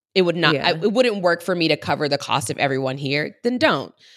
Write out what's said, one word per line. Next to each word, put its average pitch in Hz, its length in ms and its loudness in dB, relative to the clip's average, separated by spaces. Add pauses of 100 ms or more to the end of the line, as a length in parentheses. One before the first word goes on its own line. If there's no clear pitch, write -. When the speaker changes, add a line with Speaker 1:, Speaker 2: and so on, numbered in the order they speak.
(140)
Speaker 1:
it 190 80 6
would 170 140 2
not, 156 180 4
Speaker 2:
Yeah. 135 140 -2
Speaker 1:
I, - 40 2
it 180 200 0
wouldn't 220 300 2
work 170 200 0
for 185 120 -2
me 165 140 2
to 151 80 2
cover 147 320 -2
the 139 100 -2
cost 135 320 -2
of 143 80 -8
everyone 135 400 -2
here, 143 460 -4
then 247 140 0
don't. 180 360 0 (220)